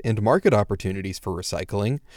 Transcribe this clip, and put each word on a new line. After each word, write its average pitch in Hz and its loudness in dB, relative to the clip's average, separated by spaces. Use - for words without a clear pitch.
and 107 0
market 147 4
opportunities 95 0
for 95 -6
recycling. 101 -2